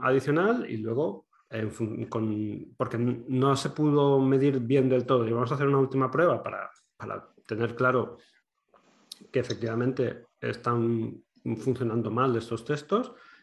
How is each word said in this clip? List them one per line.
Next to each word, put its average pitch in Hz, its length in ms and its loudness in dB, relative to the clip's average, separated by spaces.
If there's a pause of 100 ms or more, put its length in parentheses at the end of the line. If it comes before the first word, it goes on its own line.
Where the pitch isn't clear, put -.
adicional 147 680 2
y 113 60 -6
luego, 120 500 -4 (240)
en 110 200 -4
fun-, 113 360 -6
con", 107 680 -4
porque 120 200 -4
n-, 120 320 -2
no 135 280 4
se 143 140 -4
pudo 143 500 4
medir 135 400 4
bien 131 280 4
del 127 180 2
todo. 123 220 4
Y 117 40 0
vamos 120 200 0
a - 20 -2
hacer 139 140 0
una 139 100 4
última 135 320 2
prueba 143 320 2
para, 98 280 -8 (260)
para 104 320 -12 (180)
tener 113 300 -4
claro 127 420 0 (1120)
que 131 80 2
efectivamente 117 840 -4 (140)
están 117 840 -2 (360)
funcionando 117 520 -2
mal 123 260 2
estos 113 280 -6
textos. 190 480 -2 (300)